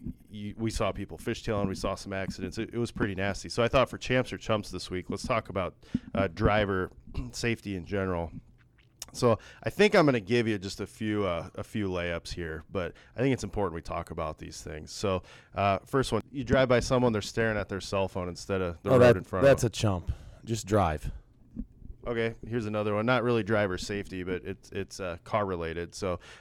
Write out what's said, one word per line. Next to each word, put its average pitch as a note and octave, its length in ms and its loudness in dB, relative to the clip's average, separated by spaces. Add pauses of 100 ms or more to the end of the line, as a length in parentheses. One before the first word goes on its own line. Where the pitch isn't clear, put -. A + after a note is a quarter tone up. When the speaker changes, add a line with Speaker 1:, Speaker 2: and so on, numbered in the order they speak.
(320)
Speaker 1:
you, G#2 260 -8
we A2 140 -2
saw G2+ 200 0
people F2+ 280 -8
fishtailing. G#2 500 -2
We F#2 60 -4
saw F#2+ 180 -4
some G2 180 -8
accidents. F#2+ 460 -6
It, A2+ 160 -4
it A#2 60 -2
was A#2 120 -2
pretty G#2+ 220 -2
nasty. F#2+ 360 -4
So - 120 -2
I F#2+ 60 4
thought B2+ 200 4
for - 120 -10
Champs B2+ 340 0
or F#2 60 -8
Chumps G#2+ 320 -2
this F2+ 180 -8
week, F#2 220 -6
let's - 160 -6
talk A2+ 200 -2
about, F2 280 -4 (400)
uh, G2 120 2
driver G2 600 2 (240)
<clears throat> B2 180 -6
safety A2 440 -4
in F2 100 -8
general. F2+ 460 -2 (840)
So A#2 220 4 (240)
I - 80 -6
think G3+ 240 6
I'm F3+ 120 8
gonna B2+ 140 6
give A2 280 2
you G#2 100 2
just F#2+ 240 -8
a G2 60 -6
few, G#2 380 -2
uh, E2+ 280 -2
a G2+ 100 -8
few G#2 240 -4
layups F2 460 -4
here, D#2+ 380 -6
but F#2 220 -4 (220)
I G#2+ 40 -4
think C3+ 120 2
it's A#2 120 -2
important F#2+ 320 -2
we E2 80 -8
talk E2+ 260 -8
about D#2+ 300 -6
these E2 240 -14
things. D#2+ 260 -12
So, F#2+ 320 -2 (320)
uh, G2 320 2
first C3+ 260 0
one, A2 200 0
you C3+ 120 -6
drive C3 240 4
by B2 120 6
someone, B2 340 2
they're G#2 80 0
staring A2+ 340 -2
at G2+ 140 -4
their G2 100 -4
cell G2 280 0
phone F2+ 200 -6
instead F#2 340 -4
of E2+ 200 -4
the - 80 -2
Speaker 2:
Oh, C3 40 6
Speaker 1:
road B2+ 80 10
Speaker 2:
that, A#2+ 160 10
Speaker 1:
in E2+ 60 -4
front F#2 220 0
of - 20 8
Speaker 2:
that's - 140 8
Speaker 1:
them. A#2+ 60 4
Speaker 2:
a - 20 -2
chump. F#2+ 420 0 (340)
Just A2+ 200 -4
drive. F#2+ 460 2 (960)
Speaker 1:
Okay, A2+ 260 0 (140)
here's A2+ 180 -2
another G#2+ 300 0
one. G#2+ 100 2
Not B2 160 4
really A#2 220 2
driver G2+ 340 2
safety, F#2+ 460 -6
but F2+ 220 -4
it's, - 260 -10
it's, - 280 -8
uh, F2+ 240 -6
car G#2 220 -2
related. E2+ 480 -4
So, F2+ 260 -4 (220)